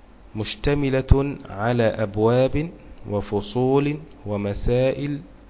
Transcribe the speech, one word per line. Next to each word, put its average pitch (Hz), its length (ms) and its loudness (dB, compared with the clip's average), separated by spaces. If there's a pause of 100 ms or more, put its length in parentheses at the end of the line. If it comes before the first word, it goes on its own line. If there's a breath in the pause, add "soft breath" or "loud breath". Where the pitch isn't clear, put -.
(360)
مشتملة 135 1000 2 (120)
على 117 340 0
أبواب 113 880 2 (380)
وفصول 127 880 0 (280)
ومسائل 123 960 -2 (280)